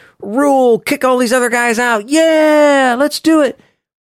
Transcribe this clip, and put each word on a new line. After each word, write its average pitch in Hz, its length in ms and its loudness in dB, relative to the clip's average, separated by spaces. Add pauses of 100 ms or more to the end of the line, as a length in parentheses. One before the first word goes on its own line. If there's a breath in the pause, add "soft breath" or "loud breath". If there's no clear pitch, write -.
(200 loud breath)
rule, 254 580 0
kick 285 260 -6
all 254 140 0
these 247 140 -2
other 247 180 -2
guys 240 260 -2
out. 233 320 -4
Yeah, 302 880 2
let's 285 220 -2
do 311 220 2
it." 277 180 -4 (600 soft breath)